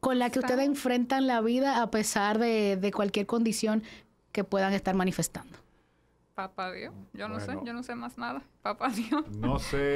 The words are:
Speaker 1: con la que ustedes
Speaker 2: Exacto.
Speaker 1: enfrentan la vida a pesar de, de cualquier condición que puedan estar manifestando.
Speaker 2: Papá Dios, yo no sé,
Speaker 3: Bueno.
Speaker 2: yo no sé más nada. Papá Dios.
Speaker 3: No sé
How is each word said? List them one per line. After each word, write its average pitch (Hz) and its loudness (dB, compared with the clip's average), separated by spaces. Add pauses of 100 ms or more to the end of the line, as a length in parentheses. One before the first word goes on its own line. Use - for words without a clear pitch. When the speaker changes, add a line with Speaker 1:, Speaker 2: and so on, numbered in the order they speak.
Speaker 1:
con 262 2
la 247 2
que 254 0
ustedes 254 2
Speaker 2:
Exacto. 285 4
Speaker 1:
enfrentan 254 2
la 240 2
vida 240 2
a 233 0
pesar 214 2
de, 220 2
de 190 0
cualquier 202 0
condición 220 0 (480)
que 202 -2
puedan 196 2
estar 190 0
manifestando. 185 -2 (800)
Speaker 2:
Papá 190 -6
Dios, - -12 (220)
yo 202 -8
no 220 -6
sé, 214 -6
Speaker 3:
Bueno. 294 -6
Speaker 2:
yo 233 -8
no 240 -8
sé 247 -8
más 240 -10
nada. 240 -8 (180)
Papá 208 -2
Dios. 247 0 (120)
Speaker 3:
No 123 0
sé - -2 (180)